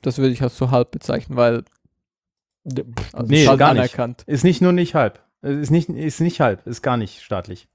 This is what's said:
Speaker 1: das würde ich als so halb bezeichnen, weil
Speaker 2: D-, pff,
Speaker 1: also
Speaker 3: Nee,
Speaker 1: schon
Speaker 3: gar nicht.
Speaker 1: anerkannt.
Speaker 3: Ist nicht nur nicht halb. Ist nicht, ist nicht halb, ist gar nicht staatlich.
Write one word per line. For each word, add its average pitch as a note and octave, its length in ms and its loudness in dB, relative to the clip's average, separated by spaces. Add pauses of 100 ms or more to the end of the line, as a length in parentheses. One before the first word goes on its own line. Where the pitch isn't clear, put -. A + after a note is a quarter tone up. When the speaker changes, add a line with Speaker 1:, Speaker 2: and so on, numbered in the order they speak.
Speaker 1:
das C3 160 -4
würde C3+ 120 2
ich A#2+ 100 -4
als B2 160 -2
so B2+ 140 0
halb B2 200 2
bezeichnen, - 460 -6
weil A#2 260 2 (1000)
Speaker 2:
D-, C3+ 200 -8
pff, - 320 -12
Speaker 1:
also A#2+ 140 -8
Speaker 3:
Nee, D3+ 160 6
Speaker 1:
schon C3+ 120 6
Speaker 3:
gar C3 160 6
nicht. C3 80 2
Speaker 1:
anerkannt. B2 460 -4
Speaker 3:
Ist C#3+ 180 -2
nicht F3+ 160 4
nur F3+ 100 4
nicht F3 240 0
halb. B2 260 0 (200)
Ist C#3+ 300 -4
nicht, E3 180 2
ist D#3 320 -6
nicht E3+ 180 -2
halb, A#2 260 0
ist A#2 160 -12
gar B2+ 160 -2
nicht G#2 260 -8
staatlich. F#2 520 -10